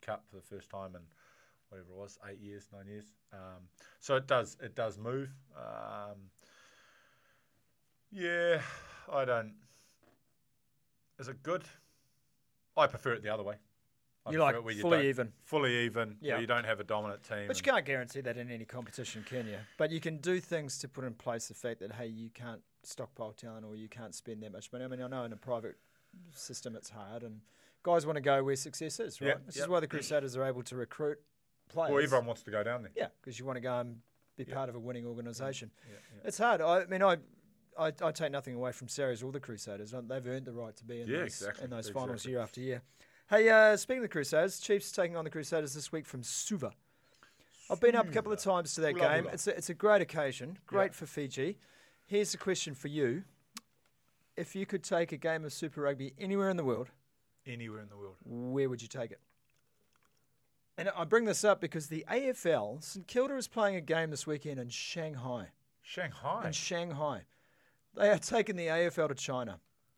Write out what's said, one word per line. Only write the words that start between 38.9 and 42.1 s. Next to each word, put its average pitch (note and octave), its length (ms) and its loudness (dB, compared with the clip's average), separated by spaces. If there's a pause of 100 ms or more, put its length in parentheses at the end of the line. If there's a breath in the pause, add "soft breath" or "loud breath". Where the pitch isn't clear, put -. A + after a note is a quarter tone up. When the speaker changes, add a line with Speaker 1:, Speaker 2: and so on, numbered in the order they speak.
Speaker 2:
or C3 80 -6
the C#3 100 -6
Crusaders. G#2+ 540 -10
Um, A#2+ 140 -8
they've B2+ 180 -4
earned C3 200 -6
the B2+ 60 -10
right A#2 240 -8
to - 80 -20
be A#2 180 -8
in A2+ 60 -6
Speaker 1:
Yeah, C3 100 0
Speaker 2:
those, E3+ 80 -2
Speaker 1:
exactly. G#2 380 -8
Speaker 2:
in B2+ 60 -6
those A2+ 200 -6
finals B2+ 220 -4 (140)